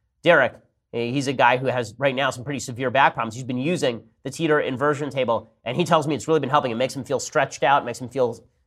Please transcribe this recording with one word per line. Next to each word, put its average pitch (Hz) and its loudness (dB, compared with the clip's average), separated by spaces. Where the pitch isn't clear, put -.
Derek, 147 6
he's 120 -2
a 139 -2
guy 127 6
who 135 -4
has 120 -2
right 135 0
now 135 0
some 120 -8
pretty 139 -6
severe 127 -6
back 139 4
problems. 113 -6
He's 131 -10
been 127 -6
using 135 -2
the 135 -8
Teeter 156 2
inversion 135 -2
table, 117 -2
and 127 -4
he 175 0
tells 160 2
me 151 0
it's 120 -4
really 160 4
been 131 -4
helping. 131 2
It 113 -4
makes 127 -2
him 131 -8
feel 127 -2
stretched - -2
out, 139 4
makes 117 -8
him 127 -10
feel 123 -2